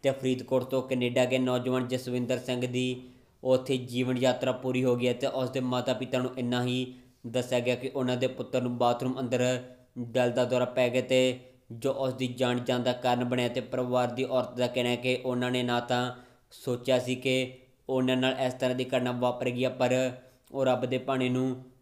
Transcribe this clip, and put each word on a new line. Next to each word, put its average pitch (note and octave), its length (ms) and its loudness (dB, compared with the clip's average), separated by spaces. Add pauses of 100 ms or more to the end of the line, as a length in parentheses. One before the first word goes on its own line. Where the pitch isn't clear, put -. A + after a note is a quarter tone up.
ਤੇ C3+ 80 4
ਫਰੀਦਕੋਟ B2+ 520 0
ਤੋਂ C3 200 0
ਕੈਨੇਡਾ B2 400 2
ਗਏ B2+ 160 2
ਨੌਜਵਾਨ B2+ 480 0
ਜਸਵਿੰਦਰ B2 520 -2
ਸਿੰਘ B2 260 -4
ਦੀ B2 440 -2 (320)
ਉੱਥੇ B2+ 360 2
ਜੀਵਨ B2 400 0
ਯਾਤਰਾ B2+ 360 2
ਪੂਰੀ B2+ 300 -2
ਹੋ B2 120 4
ਗਈ A#2+ 120 0
ਹੈ B2 40 2
ਤੇ A#2+ 160 -2
ਉਸ B2+ 220 -2
ਦੇ C3 120 -2
ਮਾਤਾ B2 320 0
ਪਿਤਾ B2+ 240 -2
ਨੂੰ B2+ 200 0
ਇੰਨਾ B2 260 0
ਹੀ B2 300 -2 (320)
ਦੱਸਿਆ B2 340 0
ਗਿਆ B2 140 0
ਕਿ B2+ 160 -6
ਉਹਨਾਂ B2+ 260 0
ਦੇ B2 120 0
ਪੁੱਤਰ B2+ 340 -4
ਨੂੰ B2 160 -2
ਬਾਥਰੂਮ B2 420 2
ਅੰਦਰ B2 220 0 (560)
ਦਿਲ B2 320 0
ਦਾ B2 140 2
ਦੌਰਾ B2 220 2
ਪੈ B2 220 2
ਗਿਆ B2+ 140 2
ਤੇ C3 160 2 (540)
ਜੋ A#2+ 220 -2
ਉਸ C3 200 -2
ਦੀ B2+ 140 -2
ਜਾਨ B2 360 0
ਜਾਣ B2 180 0
ਦਾ B2 120 2
ਕਾਰਨ B2 300 2
ਬਣਿਆ। B2 240 0
ਤੇ B2 140 -2
ਪਰਿਵਾਰ B2 460 0
ਦੀ B2 160 -2
ਔਰਤ B2 320 0
ਦਾ B2 100 0
ਕਹਿਣਾ A#2+ 240 0
ਹੈ B2 60 2
ਕਿ B2+ 280 0
ਉਹਨਾਂ B2 260 0
ਨੇ B2+ 120 0
ਨਾ A#2+ 200 0
ਤਾਂ B2 320 -2 (400)
ਸੋਚਿਆ B2+ 440 0
ਸੀ B2 180 0
ਕਿ C3 180 0 (540)
ਉਹਨਾਂ C3 280 2
ਨਾਲ C3 240 2
ਇਸ B2+ 140 0
ਤਰ੍ਹਾਂ B2+ 220 0
ਦੀ B2+ 100 0
ਘਟਨਾ B2 260 0
ਵਾਪਰ B2 380 0
ਗਈ B2 140 -2
ਆ, B2+ 60 2
ਪਰ B2+ 420 2 (380)
ਉਹ C3+ 140 0
ਰੱਬ B2+ 220 2
ਦੇ B2+ 140 -2
ਭਾਣੇ C3 280 0
ਨੂੰ B2+ 360 -2 (180)